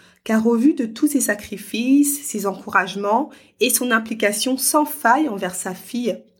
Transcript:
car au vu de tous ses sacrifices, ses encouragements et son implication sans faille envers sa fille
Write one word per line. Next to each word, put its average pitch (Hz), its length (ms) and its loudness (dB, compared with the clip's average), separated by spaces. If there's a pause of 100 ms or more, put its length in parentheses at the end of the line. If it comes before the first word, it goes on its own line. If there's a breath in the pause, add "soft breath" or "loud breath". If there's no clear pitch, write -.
(240 loud breath)
car 220 220 0
au 233 100 4
vu 285 180 4
de 233 120 -2
tous 254 200 0
ses 277 140 0
sacrifices, 247 1000 0
ses 202 240 -6
encouragements 202 840 0 (300 loud breath)
et 240 100 4
son 254 200 0
implication 220 680 0
sans 302 280 2
faille 294 440 2
envers 190 260 -6
sa - 200 -8
fille 233 480 -6 (180)